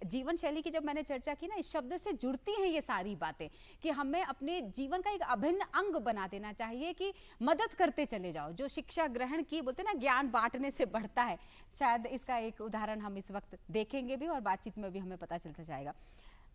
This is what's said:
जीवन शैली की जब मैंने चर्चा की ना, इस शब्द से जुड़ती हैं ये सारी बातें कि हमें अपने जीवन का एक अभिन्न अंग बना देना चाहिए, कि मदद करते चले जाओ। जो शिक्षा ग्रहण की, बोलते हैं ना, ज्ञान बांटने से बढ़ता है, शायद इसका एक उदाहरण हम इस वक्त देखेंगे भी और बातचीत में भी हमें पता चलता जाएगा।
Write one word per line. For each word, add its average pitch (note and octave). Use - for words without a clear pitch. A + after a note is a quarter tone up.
जीवन B3+
शैली D#4
की E4
जब D#4
मैंने D4+
चर्चा C#4+
की E4
ना, G#4+
इस -
शब्द D4+
से F#4+
जुड़ती C4
हैं G4
ये D#4
सारी G3+
बातें D#3
कि D#4+
हमें C#4+
अपने C#4
जीवन C4+
का G#4
एक G4
अभिन्न C4+
अंग F#4
बना G#3+
देना G3+
चाहिए, B3
कि F#4+
मदद E4
करते D#4
चले F#3
जाओ। D3+
जो B3+
शिक्षा D#4+
ग्रहण B3+
की, D#4+
बोलते B3+
हैं G#4+
ना, D4
ज्ञान C4
बांटने B3
से -
बढ़ता A3
है, F#3+
शायद A#3+
इसका B3
एक A3+
उदाहरण G#3+
हम G3+
इस G3
वक्त G3
देखेंगे B3
भी D4
और D4+
बातचीत G3+
में G3
भी F#3+
हमें F#3
पता E3+
चलता D#3+
जाएगा। C#3+